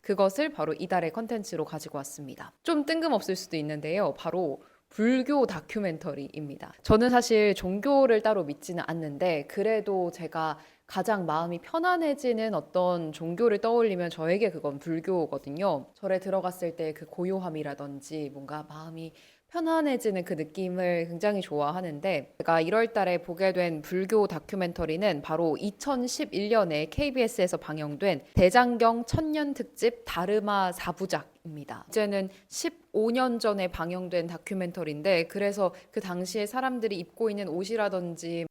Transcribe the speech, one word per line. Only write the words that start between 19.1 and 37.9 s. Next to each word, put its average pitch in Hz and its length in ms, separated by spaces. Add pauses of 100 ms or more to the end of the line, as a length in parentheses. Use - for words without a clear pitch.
편안해지는 285 760
그 185 80
느낌을 180 760
굉장히 190 340
좋아하는데 151 960
제가 165 240
일월 220 320
달에 180 240
보게 180 340
된 175 300
불교 190 440
다큐멘터리는 175 960
바로 160 380
이천십일 240 880
년에 165 380
케이비에스에서 226 720
방영된 151 640 (100)
대장경 233 680
천년 302 480
특집 - 540
다르마 196 640
사 180 200
부작 180 380 (180)
입니다. 147 400
이제는 202 400 (200)
십오 - 640
년 240 280
전에 202 300
방영된 175 580
다큐멘터리인데 170 1040
그래서 196 460 (160)
그 214 100
당시에 185 460
사람들이 233 520
입고 214 320
있는 202 180
옷이라든지 175 1040